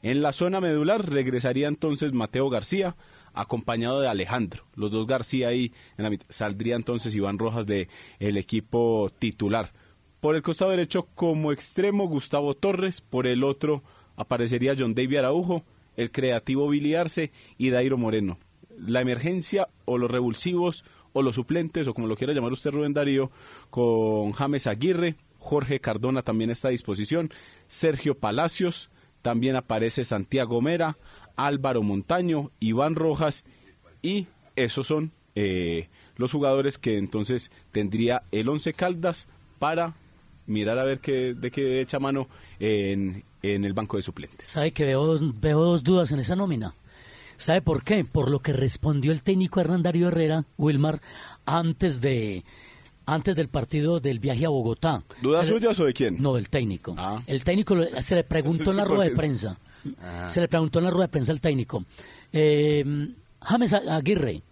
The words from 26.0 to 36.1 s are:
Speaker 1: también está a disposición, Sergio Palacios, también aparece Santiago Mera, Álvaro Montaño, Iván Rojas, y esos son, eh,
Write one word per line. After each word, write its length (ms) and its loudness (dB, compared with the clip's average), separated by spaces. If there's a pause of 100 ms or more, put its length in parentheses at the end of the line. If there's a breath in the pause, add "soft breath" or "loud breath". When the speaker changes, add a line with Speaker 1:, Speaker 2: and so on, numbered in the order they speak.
Speaker 1:
también 260 0
está 200 -2
a 20 2
disposición, 580 -2 (380 loud breath)
Sergio 500 0
Palacios, 720 -2 (320 soft breath)
también 340 0
aparece 500 0
Santiago 540 0
Mera, 380 0 (380 loud breath)
Álvaro 480 0
Montaño, 680 0 (100)
Iván 360 2
Rojas, 480 0 (580 soft breath)
y 240 -2 (300)
esos 320 -2
son, 240 0 (240)
eh, 520 0 (280 soft breath)